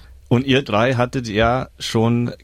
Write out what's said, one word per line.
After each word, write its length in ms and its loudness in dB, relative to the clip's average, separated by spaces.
Und 180 2
ihr 140 2
drei 320 0
hattet 340 -4
ja 400 0
schon 520 0